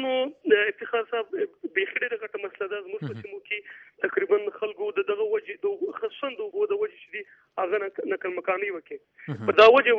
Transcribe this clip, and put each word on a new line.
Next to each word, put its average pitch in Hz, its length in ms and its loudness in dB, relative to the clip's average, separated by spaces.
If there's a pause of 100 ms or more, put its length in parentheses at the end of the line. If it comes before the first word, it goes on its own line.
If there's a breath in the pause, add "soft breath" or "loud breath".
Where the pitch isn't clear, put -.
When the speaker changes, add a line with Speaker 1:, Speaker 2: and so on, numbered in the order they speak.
Speaker 1:
نو، 262 100 0
آه، 254 560 2
افتخار 226 400 -4
صاحب، 226 140 -2 (500)
بیخي 190 240 -2
ډېره 233 240 -4
غټه 214 220 -8
مسله 190 220 -6
ده. 202 200 -6
زموږ 202 120 -10
په 139 140 -8
Speaker 2:
مهم. - 80 -14
Speaker 1:
سیمو 202 260 -12
کې 208 100 -4 (500 loud breath)
تقریبا 202 300 2 (220)
خلکو 208 320 -4
د 196 200 -2
دغه 208 220 -2
وجې، 208 300 -4
د - 80 2
اوبو، 339 200 -4 (100)
خصوصاً 247 340 -6
د 202 120 -8
اوبو 202 180 -2
د 202 160 2
وجې 214 220 -4
چې - 120 -20
دي، 208 80 -8 (360 soft breath)
هغه 190 260 0
نک-، - 280 -6
نقل 180 240 -4
مکاني 190 340 -2
وکړي. 156 280 -10 (280 loud breath)
Speaker 2:
مهم. 110 200 -6
Speaker 1:
په - 40 6 (100)
دا 220 140 12
وجه 247 240 6